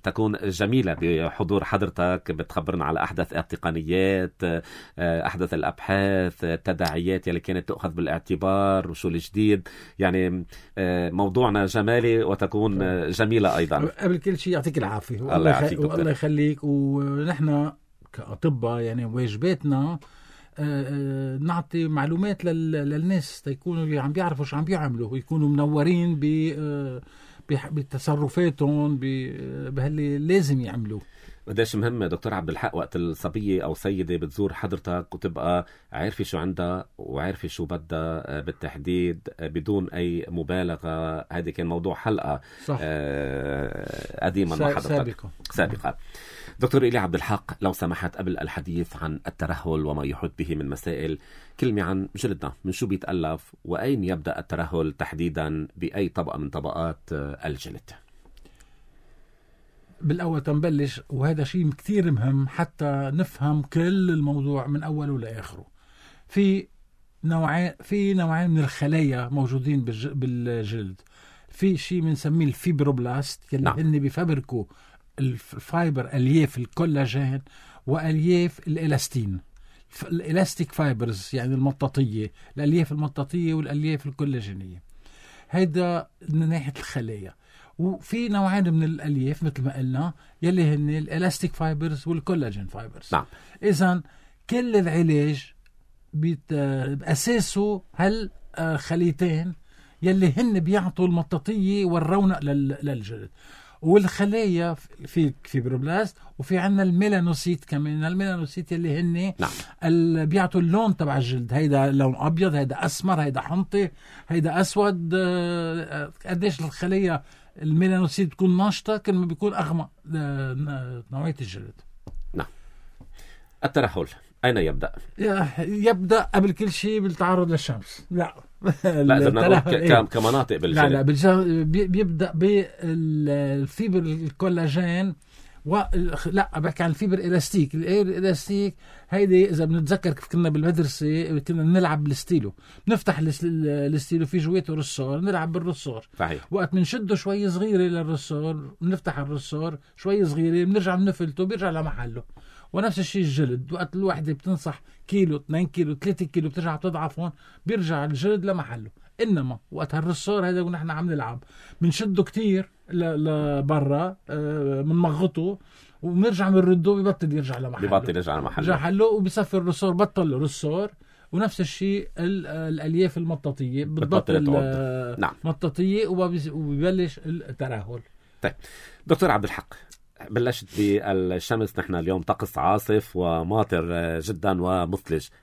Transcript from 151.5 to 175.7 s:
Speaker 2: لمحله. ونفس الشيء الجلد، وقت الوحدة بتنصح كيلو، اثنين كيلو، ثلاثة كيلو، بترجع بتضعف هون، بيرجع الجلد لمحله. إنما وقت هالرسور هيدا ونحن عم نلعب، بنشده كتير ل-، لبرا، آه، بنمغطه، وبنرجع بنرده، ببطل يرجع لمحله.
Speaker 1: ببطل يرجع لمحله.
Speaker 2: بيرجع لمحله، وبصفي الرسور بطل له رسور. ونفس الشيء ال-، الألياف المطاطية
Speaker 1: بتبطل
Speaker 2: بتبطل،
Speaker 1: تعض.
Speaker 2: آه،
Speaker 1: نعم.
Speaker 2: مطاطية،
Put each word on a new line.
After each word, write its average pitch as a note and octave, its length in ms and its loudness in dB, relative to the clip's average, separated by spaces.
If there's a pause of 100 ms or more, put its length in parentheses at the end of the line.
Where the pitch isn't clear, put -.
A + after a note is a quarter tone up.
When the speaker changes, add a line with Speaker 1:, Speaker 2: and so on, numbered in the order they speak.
Speaker 2:
لمحله. B2 540 -4 (500)
ونفس F#3+ 260 0
الشيء F#3+ 220 0
الجلد، C#3 520 0
وقت F3 220 -4
الوحدة D#3+ 380 0
بتنصح D#3+ 480 -4 (260)
كيلو، F#3 300 4
اثنين D#3+ 300 0
كيلو، D3+ 340 0
ثلاثة F#3 240 0
كيلو، D#3 240 -2
بترجع D#3+ 260 -4
بتضعف D#3+ 440 -4
هون، E3+ 120 -4 (340)
بيرجع E3 400 0
الجلد E3+ 400 0
لمحله. A#2+ 440 -4 (320)
إنما C#3 380 0 (120)
وقت D3+ 240 -4
هالرسور F3+ 500 0
هيدا F3+ 160 0
ونحن E3+ 280 -4
عم E3 220 -2
نلعب، B2 320 -4 (380)
بنشده F#3 420 4
كتير G3 460 0 (220)
ل-، D3+ 680 0
لبرا، D3 580 2 (120)
آه، D3 520 -2
بنمغطه، E3 800 2 (420)
وبنرجع F#3+ 480 2
بنرده، F#3 440 6
ببطل F#3+ 400 0
يرجع C3+ 240 -2
لمحله. G2+ 300 -4
Speaker 1:
ببطل F#2+ 280 2
يرجع E2 240 -2
لمحله. C#2+ 260 -2
Speaker 2:
بيرجع F3 100 2
لمحله، F#3 300 2
وبصفي G#3 480 2
الرسور F3+ 400 0
بطل F#3 360 2
له C3 100 0
رسور. D#3 520 -2 (400)
ونفس G3 300 0
الشيء G3 560 -2
ال-، F3 300 -2
الألياف D#3+ 680 0
المطاطية C#3+ 680 -2
Speaker 1:
بتبطل D#3 200 -2
Speaker 2:
بتبطل، E3+ 400 4
Speaker 1:
تعض. C#3+ 120 4
Speaker 2:
آه، B2+ 640 -2
Speaker 1:
نعم. D#2+ 140 0 (100)
Speaker 2:
مطاطية، F3+ 640 0